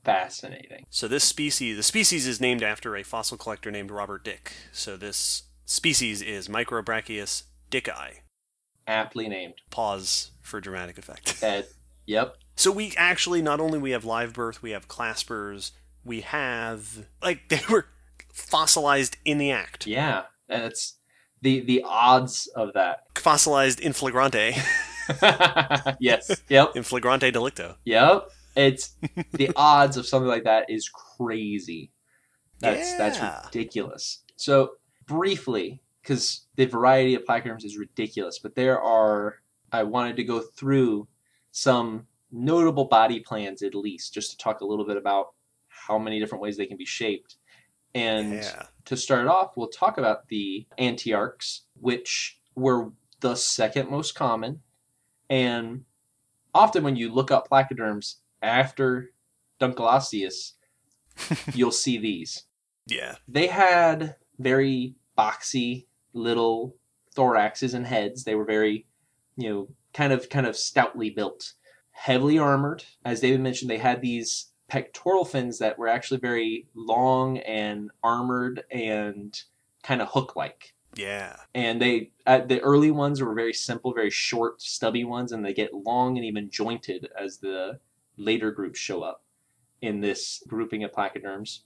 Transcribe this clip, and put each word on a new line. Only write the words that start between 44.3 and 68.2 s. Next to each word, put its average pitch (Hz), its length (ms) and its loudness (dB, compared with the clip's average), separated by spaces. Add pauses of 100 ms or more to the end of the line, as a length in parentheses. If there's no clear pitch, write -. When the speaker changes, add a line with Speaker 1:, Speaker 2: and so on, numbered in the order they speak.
Speaker 1:
to - 80 -20
talk 110 220 -2
a 98 40 -8
little 104 220 -2
bit 104 100 -2
about 98 360 0 (340)
how - 320 -4
many 110 220 -4
different 104 220 -6
ways 104 140 -6
they 101 100 -4
can 98 100 -14
be 90 100 -14
shaped. - 480 -6 (600)
And 110 380 -2
Speaker 2:
Yeah. 104 320 -10 (180)
Speaker 1:
to 127 120 -6
start 123 300 0
off, 185 300 2
we'll 113 120 -6
talk 202 300 0
about 110 300 0
the 101 380 -6 (120)
antiarchs, 120 840 -2 (180)
which - 580 -2 (160)
were 123 380 2 (280)
the 123 140 0
second - 560 -2
most 147 240 -4
common. 120 480 -2 (640)
And 120 560 0 (680)
often 190 280 6
when 135 140 2
you 117 160 -4
look 135 180 2
up - 180 4
placoderms 117 680 0 (260)
after 127 720 0 (480)
Dunkleosteus, 120 920 0 (480)
Speaker 2:
<laughs> - 540 -8
Speaker 1:
you'll 120 180 2
see 120 260 -2
these. 101 460 -6 (420)
Speaker 2:
Yeah. 127 300 -8 (120)
Speaker 1:
They 143 200 0
had 175 680 4 (220)
very 131 560 0 (220)
boxy 120 720 -2 (260)
little 117 640 0 (400)
thoraxes 120 580 2
and 123 120 -6
heads. 110 380 -2